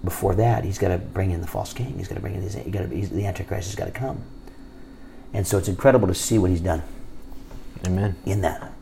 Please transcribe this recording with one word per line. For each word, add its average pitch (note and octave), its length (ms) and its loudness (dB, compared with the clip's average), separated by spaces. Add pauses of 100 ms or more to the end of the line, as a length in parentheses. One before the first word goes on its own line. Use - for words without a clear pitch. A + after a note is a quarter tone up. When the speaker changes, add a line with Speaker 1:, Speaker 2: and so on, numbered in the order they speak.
Speaker 1:
before F#2 300 2
that, A2+ 280 6
he's F#2+ 140 -2
gotta F#2 220 4
bring F#2+ 320 0
in E2+ 100 0
the E2+ 60 -4
false - 260 -4
king. - 240 -4
He's F#2 100 -6
gotta - 140 -6
bring G2+ 140 -4
in G2 80 -4
his, F#2+ 100 -4
he - 180 -6
gotta, F#2+ 180 -2
he's, F#2+ 200 -2
the G2 160 0
Antichrist F#2+ 440 -2
has - 80 -6
gotta - 160 -2
come. - 320 -4 (1080)
And G2 140 2
so G2+ 100 2
it's F#2+ 120 2
incredible A2+ 400 6
to F2+ 60 2
see - 240 2
what F#2 120 6
he's F2 100 4
done D#2+ 220 0 (1040)
Speaker 2:
Amen. F#2 280 2 (120)
Speaker 1:
in G2 160 2
that. - 400 -2